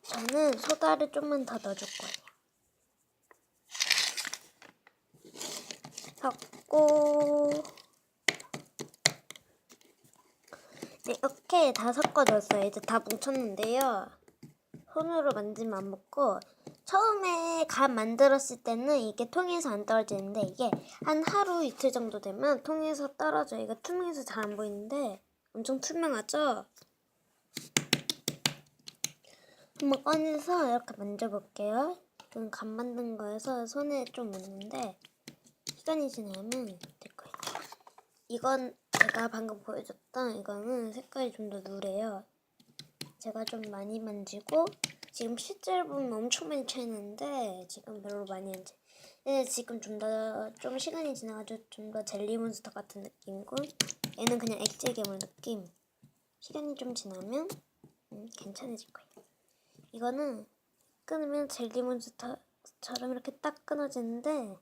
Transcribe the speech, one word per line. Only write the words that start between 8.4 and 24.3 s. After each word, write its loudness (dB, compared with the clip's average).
네, 0
이렇게 4
다 0
섞어줬어요. 6
이제 -2
다 2
뭉쳤는데요. 0
손으로 2
만지면 -4
안 -6
먹고, 0
처음에 4
간 6
만들었을 6
때는 4
이게 0
통에서 2
안 -2
떨어지는데, 2
이게 2
한 4
하루 4
이틀 2
정도 -4
되면 2
통에서 -2
떨어져요. 0
이거 -4
투명해서 -2
잘 -4